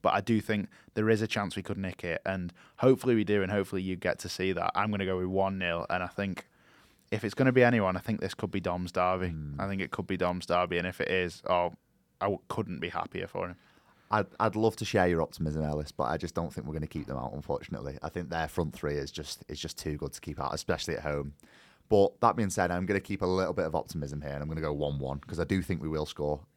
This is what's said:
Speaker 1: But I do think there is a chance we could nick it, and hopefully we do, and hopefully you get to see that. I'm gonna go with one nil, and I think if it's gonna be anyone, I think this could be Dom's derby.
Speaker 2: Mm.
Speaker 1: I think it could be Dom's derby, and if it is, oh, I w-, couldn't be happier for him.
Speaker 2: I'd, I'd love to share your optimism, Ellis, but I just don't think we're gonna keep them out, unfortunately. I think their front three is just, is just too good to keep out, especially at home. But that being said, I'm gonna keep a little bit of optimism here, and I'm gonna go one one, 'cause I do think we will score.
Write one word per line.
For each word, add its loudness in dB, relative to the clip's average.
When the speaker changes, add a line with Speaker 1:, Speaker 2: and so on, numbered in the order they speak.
Speaker 1:
But 4
I 4
do 4
think -2
there 2
is 6
a 0
chance -2
we -6
could -6
nick -6
it, -2
and -2
hopefully 6
we 4
do, 4
and 0
hopefully 0
you -2
get 0
to -8
see 0
that. 0
I'm 2
gonna 0
go 0
with 0
one 0
nil, 0
and 0
I -4
think -4
if -2
it's -2
gonna 4
be 8
anyone, 4
I -2
think -2
this -4
could -4
be -2
Dom's -2
derby. 2
Speaker 2:
Mm. -6
Speaker 1:
I -2
think -2
it -4
could -6
be 0
Dom's 0
derby, 2
and 0
if -6
it 0
is, 0
oh, 2
I 0
w-, 0
couldn't -4
be -4
happier -6
for -6
him. -12
Speaker 2:
I'd, 4
I'd 2
love 4
to -4
share 4
your 4
optimism, -2
Ellis, -2
but -2
I 0
just -6
don't -2
think -10
we're -8
gonna -4
keep -6
them -6
out, -6
unfortunately. -6
I -6
think -8
their -2
front -2
three -4
is -4
just, -12
is -8
just -8
too -4
good -8
to -16
keep -10
out, -2
especially -2
at -6
home. -2
But 6
that 6
being 0
said, 2
I'm 0
gonna 2
keep -4
a 0
little 2
bit 0
of -4
optimism -4
here, -6
and -6
I'm -6
gonna -4
go -2
one -2
one, -4
'cause -8
I 2
do 2
think -2
we -4
will -2
score. -4